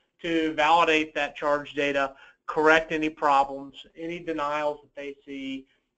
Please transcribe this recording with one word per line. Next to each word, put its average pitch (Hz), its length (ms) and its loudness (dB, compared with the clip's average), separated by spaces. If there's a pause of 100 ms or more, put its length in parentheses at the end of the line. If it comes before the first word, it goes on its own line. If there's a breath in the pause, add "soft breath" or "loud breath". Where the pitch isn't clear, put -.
(220)
to 160 320 0
validate 156 640 4
that 143 200 -4
charge 147 380 -2
data, 139 400 -2 (320 loud breath)
correct 160 460 4
any 156 180 -2
problems, 139 760 0 (120)
any 170 220 -10
denials 147 640 -4
that - 140 -20
they 143 200 -12 (100)
see. 135 400 -12 (320)